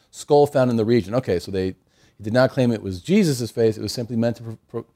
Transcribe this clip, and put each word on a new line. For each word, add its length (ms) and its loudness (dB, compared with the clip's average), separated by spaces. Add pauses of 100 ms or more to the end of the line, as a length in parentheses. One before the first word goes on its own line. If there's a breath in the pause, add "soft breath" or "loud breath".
(100)
skull 360 2
found 240 2
in 60 0
the 80 0
region. 320 2
Okay, 220 -2
so 120 -8
they, 160 -2
he 560 -14
did 100 -6
not 180 4
claim 200 0
it 120 -2
was 200 -8
Jesus' 480 0
face. 260 0
It 60 -10
was 100 -6
simply 240 -8
meant 200 0
to, 80 -18
pro-, 120 -14 (120)
pro-, 280 -12